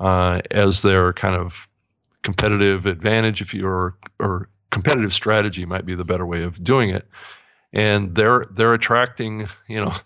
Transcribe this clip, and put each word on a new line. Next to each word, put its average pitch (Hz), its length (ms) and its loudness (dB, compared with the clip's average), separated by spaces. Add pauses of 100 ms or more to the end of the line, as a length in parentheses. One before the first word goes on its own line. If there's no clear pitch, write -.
uh, 90 400 2 (100)
as 95 300 2
their 92 320 4
kind 92 240 -2
of 90 320 -8 (540)
competitive 101 640 0
advantage, 107 560 0
if 95 100 -10
you, 95 140 -6
or, 92 300 -4 (220)
or 95 300 -4 (220)
competitive 107 420 0
strategy 104 520 0
might 90 220 -6
be 92 80 -6
the 90 100 -6
better 90 220 -2
way 85 160 -4
of 87 220 -8
doing 120 260 4
it. 95 160 -4 (640)
And 104 420 2
they're, 113 360 4
they're 113 240 4
attracting, 117 720 -2 (200)
you 110 120 -6
know, 95 120 -2 (140)